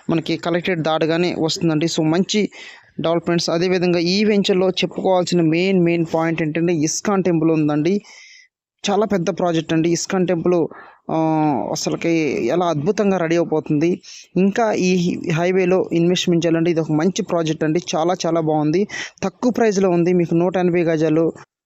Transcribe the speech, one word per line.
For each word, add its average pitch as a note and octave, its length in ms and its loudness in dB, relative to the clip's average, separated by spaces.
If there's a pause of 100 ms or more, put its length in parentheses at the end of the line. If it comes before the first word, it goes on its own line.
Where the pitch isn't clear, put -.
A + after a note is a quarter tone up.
(120)
మనకి E3 260 -2
కలెక్టరేట్ F3 440 -2
దాటగానే D#3+ 580 0
వస్తుందండి. D#3 460 0
So, E3 180 -2
మంచి F3+ 460 0 (520)
డెవలప్మెంట్స్. E3+ 480 -2
అదేవిధంగా F3+ 500 0
ఈ F3+ 240 0
వెంచర్లో G3 460 2
చెప్పుకోవాల్సిన F3+ 720 0
మెయిన్, F3 420 2
మెయిన్ E3+ 300 2
పాయింట్ E3 280 0
ఏంటంటే, E3 320 -2
ఇస్కాన్ E3+ 500 -2
టెంపుల్ E3 280 2
ఉందండి. D#3 500 0 (880)
చాలా G#3 160 2
పెద్ద G3+ 240 -2
ప్రాజెక్ట్ E3+ 440 -2
అండి. D#3+ 180 2
ఇస్కాన్ F3+ 360 -2
టెంపుల్, F3 400 0 (440)
ఆ, D#3+ 40 -2 (560)
అసలుకి D#3 380 -4 (380)
ఎలా E3+ 180 0
అద్భుతంగా F#3 520 0
రెడీ E3+ 200 0
అయిపోతుంది. D#3+ 640 0 (360)
ఇంకా G3+ 360 2
ఈ F3+ 460 0 (100)
హైవేలో F3+ 640 2
ఇన్వెస్ట్‌మెంట్ E3+ 520 2
చేయాలంటే, E3 260 2
ఇది D#3+ 80 0
ఒక D#3 120 -2
మంచి E3 300 0
ప్రాజెక్ట్ E3 420 -2
అండి. D#3+ 180 0 (140)
చాలా, E3+ 200 0 (100)
చాలా E3 160 0
బాగుంది, D#3 460 0 (360)
తక్కువ G#3 280 -2
ప్రైస్లో G3+ 380 2
ఉంది. F3 240 2
మీకు F3 220 2
నూట E3+ 220 2
ఎనభై F3+ 260 2
గజాలు, D#3+ 500 2 (320)